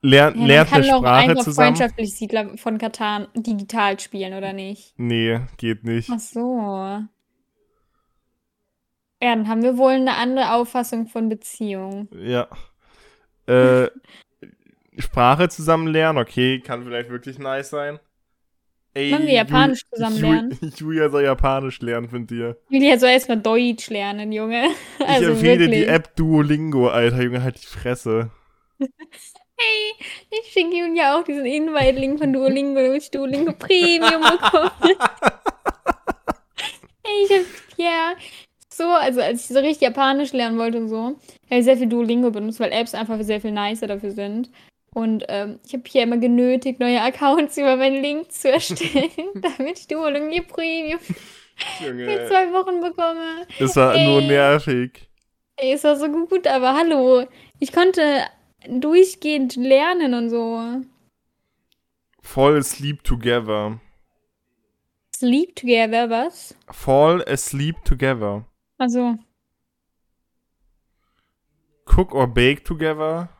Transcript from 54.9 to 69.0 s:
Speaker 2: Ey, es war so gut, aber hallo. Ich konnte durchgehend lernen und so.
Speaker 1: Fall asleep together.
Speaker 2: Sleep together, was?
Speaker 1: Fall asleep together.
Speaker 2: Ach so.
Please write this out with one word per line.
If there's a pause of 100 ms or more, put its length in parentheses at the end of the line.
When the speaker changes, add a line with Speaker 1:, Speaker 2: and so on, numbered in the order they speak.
Speaker 2:
Ey,
es
war
so
gut,
aber
hallo. (340)
Ich
konnte (460)
durchgehend
lernen
und
so. (1400)
Speaker 1:
Fall
asleep
together. (1400)
Speaker 2:
Sleep
together,
was? (140)
Speaker 1:
Fall
asleep
together. (320)
Speaker 2:
Ach
so. (2750)